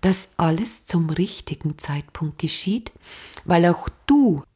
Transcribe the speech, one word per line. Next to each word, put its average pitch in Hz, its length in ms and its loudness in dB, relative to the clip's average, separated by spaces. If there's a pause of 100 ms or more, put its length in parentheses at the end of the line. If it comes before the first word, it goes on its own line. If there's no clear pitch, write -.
dass 190 360 2
alles 165 480 0
zum 165 240 0
richtigen 156 680 -4
Zeitpunkt 147 640 -8
geschieht, 196 520 -4 (540)
weil 170 200 4
auch 175 240 0 (160)
du 247 380 4 (120)